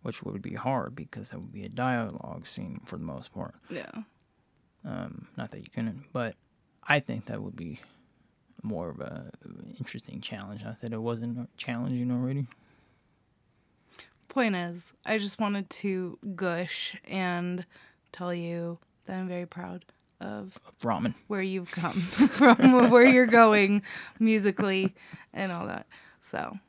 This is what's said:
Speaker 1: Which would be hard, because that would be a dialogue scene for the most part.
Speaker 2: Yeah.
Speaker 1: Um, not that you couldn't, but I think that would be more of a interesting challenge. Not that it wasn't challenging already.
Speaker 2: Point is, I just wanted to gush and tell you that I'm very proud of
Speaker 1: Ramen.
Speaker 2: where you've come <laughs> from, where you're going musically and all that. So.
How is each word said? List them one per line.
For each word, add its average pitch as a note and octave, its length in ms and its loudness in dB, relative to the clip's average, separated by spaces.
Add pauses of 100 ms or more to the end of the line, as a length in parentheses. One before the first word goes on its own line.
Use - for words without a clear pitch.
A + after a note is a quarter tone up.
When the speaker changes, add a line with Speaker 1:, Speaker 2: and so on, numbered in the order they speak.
Speaker 1:
Which - 200 -10
would G2 200 -10
be - 120 -10
hard, A#2+ 400 -6
because - 360 -14
that - 100 -16
would - 120 -16
be G2+ 120 -14
a F#2+ 60 -14
dialogue B2 760 -6
scene - 380 -12
for - 140 -12
the D#2+ 60 -10
most C#2+ 280 -12
part. - 220 -12 (160)
Speaker 2:
Yeah. - 200 -12 (920)
Speaker 1:
Um, - 440 -12 (100)
not A2+ 140 -10
that - 80 -16
you - 140 -20
couldn't, A#2 380 -6
but A#2+ 220 -6 (520)
I D3 140 4
think A2 240 -8
that G#2+ 180 -8
would G2 140 -12
be D#2+ 240 -12 (800)
more F2 280 -6
of - 100 -14
a - 300 -12 (480)
interesting - 420 -12
challenge. G#2 420 -12
Not A2+ 200 -12
that A2+ 100 -8
it A2 80 -8
wasn't A#2 560 -6
challenging B2 560 -4
already. B2+ 340 -2 (1800)
Speaker 2:
Point A3+ 280 0
is, F3 360 -8 (140)
I A3 120 0
just G3+ 200 -6
wanted G3+ 320 -2
to F#3 480 -4 (160)
gush F3 640 -4 (100)
and F3+ 580 -4 (480)
tell F3 220 -6
you E3+ 440 -6 (280)
that F#3+ 120 -8
I'm F#3 100 -6
very F3+ 180 -6
proud F3+ 380 -14 (360)
of G2+ 380 -12 (240)
Speaker 1:
Ramen. A2+ 320 0 (140)
Speaker 2:
where G3+ 140 -2
you've F#3+ 280 -4
come F3 300 -4
<laughs> - 0 -
from, B3 880 8
where B3 160 12
you're B3+ 200 10
going G#3 560 8 (360)
musically G3 760 2 (380)
and F#3+ 200 -4
all E3+ 140 -6
that. - 200 -8 (340)
So. - 380 -8 (100)